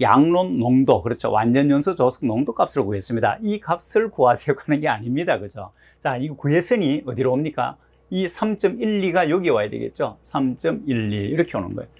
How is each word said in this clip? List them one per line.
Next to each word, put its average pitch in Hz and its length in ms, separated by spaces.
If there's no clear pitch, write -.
양론 160 580
농도, 123 440
그렇죠. 117 280
완전 120 400
연소 147 240
조성 127 340
농도 117 240
값을 - 320
구했습니다. 104 580
이 208 180
값을 208 500
구하세요 127 480
하는 151 220
게 151 80
아닙니다. 120 500
그죠? 98 320
자, 131 160
이거 143 180
구했으니 160 720
어디로 127 260
옵니까? 135 440
이 185 200
삼점일이가 196 1000
여기 175 200
와야 107 200
되겠죠. 117 520
삼점일이 123 1080
이렇게 160 280
오는 101 200
거예요. - 120